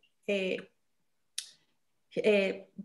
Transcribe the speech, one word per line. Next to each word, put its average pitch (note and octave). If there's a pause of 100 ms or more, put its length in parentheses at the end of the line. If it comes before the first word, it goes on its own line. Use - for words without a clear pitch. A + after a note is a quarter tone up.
(280)
eh, F#3 (1500)
eh, G3 (160)